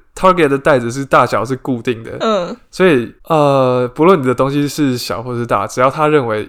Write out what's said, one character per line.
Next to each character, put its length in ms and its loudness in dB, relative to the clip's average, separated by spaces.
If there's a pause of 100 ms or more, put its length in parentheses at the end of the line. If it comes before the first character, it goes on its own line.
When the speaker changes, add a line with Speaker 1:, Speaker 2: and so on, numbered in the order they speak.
(140)
Speaker 1:
Target 340 2
的 100 0
袋 200 2
子 120 -4
是 120 -8
大 220 4
小 180 -2
是 140 -4
固 240 -6
定 240 -4
的。 160 -12
Speaker 2:
嗯。 340 -2 (160)
Speaker 1:
所 160 0
以， 280 2 (100)
呃， 720 2
不 100 2
论 160 4
你 60 -2
的 80 0
东 160 0
西 180 -2
是 300 -2
小 240 -8
或 120 -8
是 120 -6
大， 200 -2
只 140 -6
要 100 2
他 180 0
认 180 2
为 220 -4